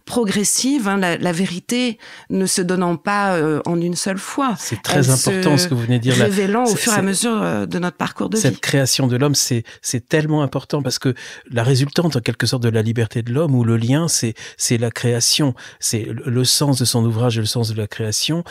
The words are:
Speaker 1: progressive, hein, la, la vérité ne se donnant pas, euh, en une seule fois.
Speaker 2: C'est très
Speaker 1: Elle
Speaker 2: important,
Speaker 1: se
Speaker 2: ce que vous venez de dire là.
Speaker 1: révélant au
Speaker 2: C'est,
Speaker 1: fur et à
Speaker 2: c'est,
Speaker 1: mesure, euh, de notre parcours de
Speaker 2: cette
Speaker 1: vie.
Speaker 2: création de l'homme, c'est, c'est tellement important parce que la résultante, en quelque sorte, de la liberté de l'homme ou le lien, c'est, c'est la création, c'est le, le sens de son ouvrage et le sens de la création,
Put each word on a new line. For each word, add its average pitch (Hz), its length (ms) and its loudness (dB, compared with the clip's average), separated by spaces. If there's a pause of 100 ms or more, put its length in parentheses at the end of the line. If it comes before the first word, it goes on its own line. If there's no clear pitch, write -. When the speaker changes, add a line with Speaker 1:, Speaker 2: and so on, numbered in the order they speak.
Speaker 1:
progressive, 226 840 0
hein, 196 100 2
la, 180 200 0
la 180 140 0
vérité 196 680 -2 (320)
ne 190 160 0
se 185 160 0
donnant 180 340 0
pas, 202 380 0
euh, 156 300 0
en 170 140 0
une 175 160 -2
seule 190 220 -4
fois. 254 400 -2
Speaker 2:
C'est - 240 -8
très - 260 2
Speaker 1:
Elle 131 40 4
Speaker 2:
important, 185 460 2
Speaker 1:
se - 80 2
Speaker 2:
ce - 20 -2
que 131 80 0
vous 117 80 0
venez 123 160 2
de 113 40 -2
dire 127 140 2
là. 123 80 4
Speaker 1:
révélant 202 380 2
au 240 60 4
Speaker 2:
C'est, 202 80 2
Speaker 1:
fur - 160 0
et - 20 2
à 196 40 2
Speaker 2:
c'est, 190 60 2
Speaker 1:
mesure, 214 340 0
euh, 180 280 -2
de 175 100 -4
notre 175 200 -2
parcours 185 320 -4
de 214 80 0
Speaker 2:
cette 143 180 2
Speaker 1:
vie. - 40 -14
Speaker 2:
création 135 460 0
de 120 100 2
l'homme, 139 200 2
c'est, 117 280 0 (200)
c'est - 260 -6
tellement 151 320 2
important 143 400 -2
parce 131 160 -4
que 131 160 0 (380)
la 117 120 0
résultante, 143 520 2
en 127 40 -2
quelque 120 280 -2
sorte, 123 160 0
de 117 60 2
la 110 120 2
liberté 113 400 -2
de 117 100 -6
l'homme 143 220 2
ou 123 100 4
le 113 140 4
lien, 135 300 2
c'est, 117 260 -2 (240)
c'est - 200 0
la 113 140 -2
création, 120 640 0 (260)
c'est 110 260 -2
le, 117 200 -8
le 127 200 2
sens 143 340 2
de 123 60 0
son 117 200 2
ouvrage 117 320 0
et 110 40 0
le 107 40 -2
sens 113 240 -2
de 110 60 -6
la 107 120 -4
création, 131 640 -4